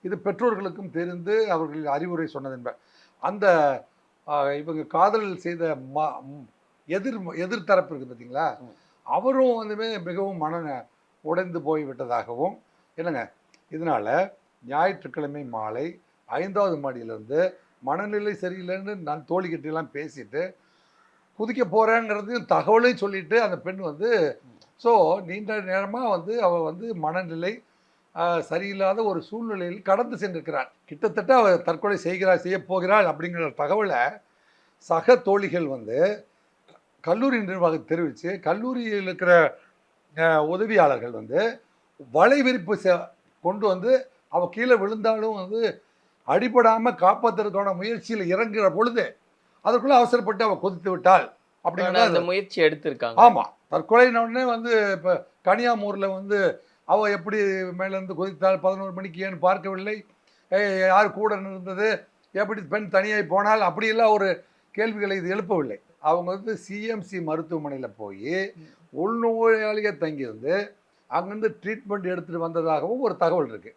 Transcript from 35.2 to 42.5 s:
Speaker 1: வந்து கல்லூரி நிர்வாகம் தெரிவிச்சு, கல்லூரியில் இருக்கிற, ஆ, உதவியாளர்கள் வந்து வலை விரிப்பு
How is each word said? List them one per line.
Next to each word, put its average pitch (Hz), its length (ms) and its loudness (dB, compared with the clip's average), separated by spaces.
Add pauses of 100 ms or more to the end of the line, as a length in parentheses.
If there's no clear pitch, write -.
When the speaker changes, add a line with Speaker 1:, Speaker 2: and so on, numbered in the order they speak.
Speaker 1:
வந்து 135 600 -2 (760)
கல்லூரி 226 420 0
நிர்வாகம் 175 440 0
தெரிவிச்சு, 170 540 -4
கல்லூரியில் 220 640 -4
இருக்கிற, 175 560 4 (600)
ஆ, 160 260 4
உதவியாளர்கள் 160 680 2
வந்து 123 500 -2 (520)
வலை 233 300 6
விரிப்பு 214 340 0